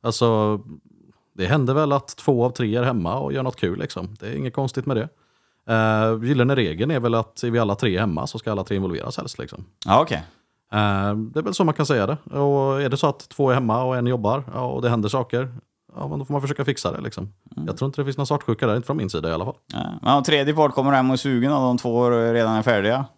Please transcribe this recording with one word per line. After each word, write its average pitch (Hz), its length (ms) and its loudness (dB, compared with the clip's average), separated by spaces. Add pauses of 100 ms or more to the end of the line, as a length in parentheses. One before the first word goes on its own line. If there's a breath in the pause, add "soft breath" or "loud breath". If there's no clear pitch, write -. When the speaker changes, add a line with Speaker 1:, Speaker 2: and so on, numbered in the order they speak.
Speaker 1:
Alltså, 110 560 2 (760)
det 92 100 -2
händer 131 280 2
väl 147 180 2
att 139 160 0 (100)
två 123 280 2
av 127 40 2
tre 117 260 -2
är 120 80 0
hemma 110 320 0
och 139 180 -4
gör 135 100 -4
något 127 160 -6
kul, 90 200 -2
liksom. 98 400 -8
Det - 80 -12
är 123 80 -8
inget 127 180 -6
konstigt 135 320 -4
med 135 120 -2
det. 117 120 -2 (640)
Eh, 110 500 2
gyllene 131 320 4
regeln 107 360 0
är 139 80 0
väl 117 160 0
att - 280 -4
är 120 80 -2
vi 117 80 2
alla 101 160 2
tre 95 240 0
hemma 90 280 0
så - 120 -8
ska 110 120 -6
alla 98 120 -2
tre 101 140 -4
involveras 90 400 -4
helst, - 220 -10
liksom. - 260 -12 (200)
Speaker 2:
Ja, 110 160 6
okej. 104 220 -2 (480 soft breath)
Speaker 1:
Eh, 101 440 0
det 113 240 -4
är 156 40 -4
väl 196 100 -4
så 185 100 2
man 156 100 4
kan 151 120 0
säga 120 220 2
det. 143 300 -4
Och 139 440 2
är 135 80 0
det 135 80 -2
så 156 100 2
att - 220 -4
två 135 200 2
är 123 40 6
hemma 123 300 2
och 127 140 0
en 120 100 0
jobbar, 123 360 0 (100)
ja, 127 120 -6
och 127 160 -4
det 120 80 2
händer 107 200 0
saker, 123 440 -2 (420)
ja, - 120 -8
men 147 120 -6
då 135 60 -8
får 135 80 -8
man 139 80 -2
försöka 139 240 -4
fixa 120 260 -2
det, - 100 -8
liksom. - 320 -8 (220)
Speaker 2:
Mm. - 120 -6
Speaker 1:
Jag 104 100 -6
tror 135 80 -2
inte 139 160 -4
det 135 40 0
finns 135 120 -6
någon 139 100 -2
svartsjuka 131 400 0
där, 107 80 2
inte 120 100 -2
från 143 120 -2
min 98 120 -2
sida 80 200 -4
i 82 40 -2
alla 87 120 -2
fall. 131 100 -8 (180)
Speaker 2:
Ja, - 100 -6 (180)
men 127 120 4
om 143 100 4
tredje 143 300 2
part 151 200 4
kommer 139 180 2
hem 131 180 4
och 131 40 4
är 127 40 2
sugen 131 340 0
och 143 100 2
de 123 160 2
två 120 320 2
redan 117 460 2
är 110 60 2
färdiga? 113 440 2 (120)